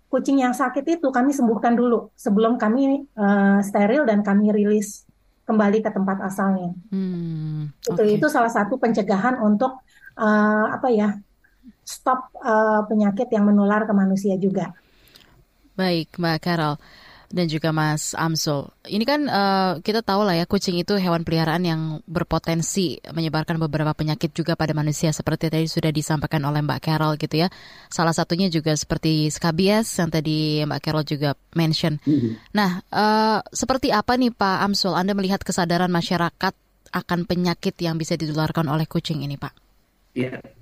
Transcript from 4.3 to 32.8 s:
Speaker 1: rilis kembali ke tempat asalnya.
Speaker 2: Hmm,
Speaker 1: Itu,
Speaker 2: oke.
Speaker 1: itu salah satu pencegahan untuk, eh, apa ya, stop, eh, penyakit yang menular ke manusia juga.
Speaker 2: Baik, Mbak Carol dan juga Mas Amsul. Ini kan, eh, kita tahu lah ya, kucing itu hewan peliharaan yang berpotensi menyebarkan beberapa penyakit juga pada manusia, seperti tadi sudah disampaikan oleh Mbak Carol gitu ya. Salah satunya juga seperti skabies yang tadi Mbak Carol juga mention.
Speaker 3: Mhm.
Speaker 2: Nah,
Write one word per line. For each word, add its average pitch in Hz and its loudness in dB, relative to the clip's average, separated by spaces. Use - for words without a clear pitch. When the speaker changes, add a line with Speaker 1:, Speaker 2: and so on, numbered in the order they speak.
Speaker 1:
rilis 208 0
kembali 214 2
ke 214 -2
tempat 196 -2
asalnya. 190 -2
Speaker 2:
Hmm, 160 -6
Speaker 1:
Itu, 190 -2
Speaker 2:
oke. 214 4
Speaker 1:
itu 208 2
salah 247 2
satu 214 -2
pencegahan 226 0
untuk, 214 0
eh, 214 2
apa - -4
ya, 208 2
stop, - -4
eh, 214 2
penyakit 214 2
yang 208 4
menular 208 4
ke 220 -2
manusia 190 2
juga. 185 0
Speaker 2:
Baik, 180 -2
Mbak 165 0
Carol 156 -2
dan 175 0
juga 160 -2
Mas 156 -2
Amsul. 156 -2
Ini 214 -4
kan, 294 0
eh, 196 0
kita 220 -2
tahu 202 0
lah 185 2
ya, 165 -2
kucing 196 0
itu 175 -2
hewan 170 0
peliharaan 160 0
yang 160 -4
berpotensi 165 -2
menyebarkan 156 -2
beberapa 156 -2
penyakit 156 -4
juga 165 -2
pada 156 -2
manusia, 151 0
seperti - -4
tadi 160 -2
sudah 160 0
disampaikan 151 -2
oleh 147 -2
Mbak 143 -2
Carol 156 0
gitu 151 -4
ya. 175 2
Salah 165 0
satunya 175 0
juga 156 0
seperti 151 0
skabies 190 0
yang 170 0
tadi 156 0
Mbak 143 -4
Carol 156 -2
juga 143 -2
mention. 160 0
Speaker 3:
Mhm. 120 -2
Speaker 2:
Nah, 190 0